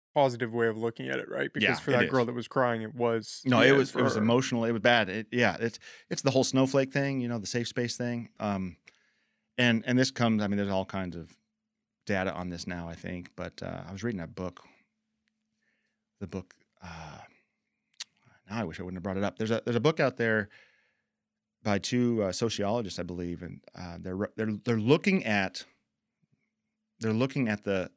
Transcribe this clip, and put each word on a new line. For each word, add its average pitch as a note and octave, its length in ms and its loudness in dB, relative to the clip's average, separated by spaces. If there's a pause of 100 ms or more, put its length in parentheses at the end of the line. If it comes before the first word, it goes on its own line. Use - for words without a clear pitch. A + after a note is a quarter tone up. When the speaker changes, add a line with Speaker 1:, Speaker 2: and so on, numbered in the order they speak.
(140)
Speaker 1:
positive B2 400 2
way A#2 120 2
of A2 120 0
looking A#2 300 -4
at C3 100 -2
it, - 100 -8
right? - 240 -4
Because G#2 160 2
Speaker 2:
Yeah, E2+ 60 4
Speaker 1:
for - 160 -4
Speaker 2:
it B2 80 6
Speaker 1:
that A#2+ 100 4
girl B2+ 140 4
Speaker 2:
is. A2+ 60 2
Speaker 1:
that A#2+ 60 -4
was A#2+ 140 -6
crying, A#2+ 320 2
it A2 140 -8
was A#2 500 -2
Speaker 2:
No, B2 140 6
Speaker 1:
the A#2 80 8
Speaker 2:
it - 20 10
Speaker 1:
end C#3 80 8
Speaker 2:
was, C3+ 140 2
Speaker 1:
for - 80 -6
Speaker 2:
it B2+ 40 4
was B2+ 120 2
Speaker 1:
her. G#2+ 80 0
Speaker 2:
emotional. A#2+ 420 2
It A#2 80 0
was A2+ 80 -2
bad. A#2 300 6
It, G#2+ 200 -6
yeah, A#2+ 300 2
it's, A2+ 180 -4 (300)
it's - 140 -6
the C3+ 80 2
whole C3 140 4
snowflake C3+ 460 2
thing, C#3 300 -2
you A#2+ 80 -4
know, A#2+ 100 -4
the F#2+ 80 -8
safe A#2+ 220 -2
space A#2+ 300 -4
thing. A#2+ 320 -6 (100)
Um, F#2+ 360 -4 (840)
and, A#2+ 280 4
and B2 120 2
this C3 120 4
comes, A2 320 2
I G#2 40 0
mean, G2+ 100 0
there's G2+ 140 0
all F#2+ 160 0
kinds F2+ 300 -6
of D#2+ 200 -16 (720)
data F#2+ 260 0
on F2+ 160 -6
this E2+ 180 -8
now, F2 220 -8
I E2 60 -10
think, F2 420 -10
but, F2+ 260 -10
uh, F2+ 240 -8
I F2 60 -12
was G2 100 -10
reading G#2+ 200 -4
a D#2+ 40 -10
book, - 360 -10 (1600)
the G2 60 -10
book, F#2 280 -10 (280)
uh, D#2+ 360 -16 (1300)
now A2 120 -6
I G#2+ 40 -2
wish D#2+ 160 -8
I F2+ 40 -8
wouldn't F#2 120 -8
have F2 60 -8
brought F#2+ 160 -2
it G2+ 60 0
up. G2 120 -2
There's A2 140 -2
a, A2+ 160 0
there's A#2 100 0
a A2+ 40 2
book D#3 200 2
out C3+ 160 2
there A2 320 0 (1120)
by G2+ 160 0
two, A#2+ 440 2
uh, F#2+ 100 0
sociologists, G#2 640 -2
I F2+ 40 -6
believe, F2 400 -6
and, F#2+ 180 -14 (180)
uh, F2 220 -12
they're F#2 160 -8
re-, G2 200 -2
they're, A2 160 -2 (120)
they're A#2 140 0
looking A2 480 2
at, G2+ 380 0 (1400)
they're A2 120 0
looking C3 360 0
at G#2 160 -2
the, F#2+ 320 -2